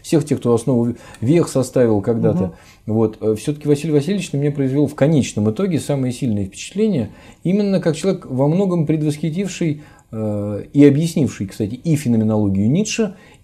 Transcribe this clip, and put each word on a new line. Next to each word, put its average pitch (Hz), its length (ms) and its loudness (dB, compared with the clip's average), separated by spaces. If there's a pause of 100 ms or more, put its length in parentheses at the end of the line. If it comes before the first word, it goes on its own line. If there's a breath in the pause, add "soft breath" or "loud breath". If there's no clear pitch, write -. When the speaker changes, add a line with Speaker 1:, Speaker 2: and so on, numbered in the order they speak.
Speaker 1:
всех 151 220 0
тех, 135 140 -2
кто 120 160 2
основу 120 320 0
ве-, 120 100 -4 (240 loud breath)
вех 151 280 2
составил 120 520 2
когда-то, 110 440 0 (420 loud breath)
Speaker 2:
Мгм. 107 100 -2
Speaker 1:
вот, 110 240 0
э, 110 140 0
все-таки 147 340 -6
Василий 147 240 0
Васильевич 151 400 -2
на 143 60 -2
меня 143 140 0
произвел 139 340 0
в - 80 -6
конечном 120 560 2
итоге 185 300 -2
самое 131 340 -2
сильное 104 320 -2
впечатление, 180 640 -2 (340 loud breath)
именно 196 360 0
как 170 160 0
человек, 190 340 -4
во 135 180 0
многом 175 380 0
предвосхитивший, 156 960 -2 (280 loud breath)
э, 104 640 -4
и 143 140 8
объяснивший, 143 600 2
кстати, 101 260 -6
и 165 200 -2
феноменологию 107 760 2
Ницше, 214 440 0 (300 loud breath)